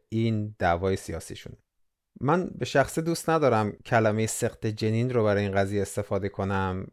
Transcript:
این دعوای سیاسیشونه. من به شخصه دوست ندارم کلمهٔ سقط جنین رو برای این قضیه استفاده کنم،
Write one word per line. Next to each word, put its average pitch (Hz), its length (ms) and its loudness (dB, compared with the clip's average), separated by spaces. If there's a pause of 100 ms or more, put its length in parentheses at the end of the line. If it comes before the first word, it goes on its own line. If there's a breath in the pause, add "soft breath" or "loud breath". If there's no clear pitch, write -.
این 110 500 -2
دعوای 92 360 2
سیاسیشونه. - 640 -10 (640)
من 165 340 0
به 123 100 -6
شخصه 139 360 2
دوست 165 280 -2
ندارم 120 420 4 (140)
کلمهٔ 110 400 4
سقط - 400 -4
جنین 110 440 0
رو 120 140 2
برای 101 200 4
این 101 80 -2
قضیه 98 300 2
استفاده 98 480 -4
کنم، 95 640 -2